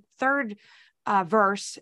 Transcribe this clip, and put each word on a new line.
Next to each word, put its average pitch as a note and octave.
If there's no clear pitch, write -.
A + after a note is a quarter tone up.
third, C4
uh, G3
verse G3